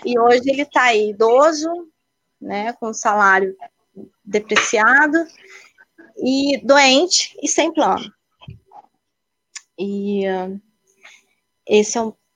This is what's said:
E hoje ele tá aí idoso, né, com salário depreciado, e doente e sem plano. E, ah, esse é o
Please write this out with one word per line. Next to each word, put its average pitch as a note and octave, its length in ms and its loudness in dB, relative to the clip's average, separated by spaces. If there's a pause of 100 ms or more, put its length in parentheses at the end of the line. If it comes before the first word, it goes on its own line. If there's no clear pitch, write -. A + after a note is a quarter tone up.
E A#3+ 140 0
hoje A#3+ 280 4
ele C#4 200 0
tá C#4+ 160 0
aí G#3+ 280 2
idoso, C#4 580 2 (720)
né, G3+ 340 -8
com A3 180 -8
salário G3 640 2 (680)
depreciado, A3 920 0 (1000)
e C4+ 480 -2
doente C#4 800 2
e - 40 -6
sem D#4+ 260 -2
plano. G#3+ 400 -2 (1700)
E, G3+ 480 -4
ah, F#3 220 -4 (1160)
esse G#3 320 0
é A#3 40 -2
o A3 140 -10 (200)